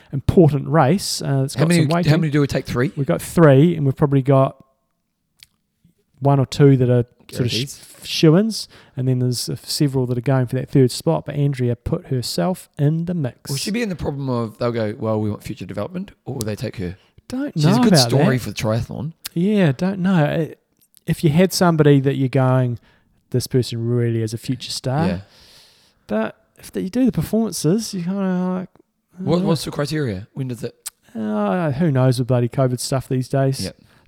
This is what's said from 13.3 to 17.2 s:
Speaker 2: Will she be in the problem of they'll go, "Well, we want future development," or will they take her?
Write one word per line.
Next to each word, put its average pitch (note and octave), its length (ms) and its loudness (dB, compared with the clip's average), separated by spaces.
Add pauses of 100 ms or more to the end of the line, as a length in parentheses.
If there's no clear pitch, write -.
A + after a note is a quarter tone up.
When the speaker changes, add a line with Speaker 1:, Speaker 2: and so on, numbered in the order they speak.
Speaker 2:
Will C#3 60 -6
she G3+ 140 -6
be A#3 120 -4
in A3 60 -4
the F3 80 -6
problem C#3 320 -6
of A#2 300 -4
they'll A#2+ 140 -2
go, A2 260 -4
"Well, A2 220 -2
we G#2+ 100 -2
want - 120 -8
future - 240 -12
development," G2+ 460 -10 (120)
or C3 100 -10
will A2 100 -4
they G#2 120 -6
take - 200 -8
her? F2+ 200 -6 (320)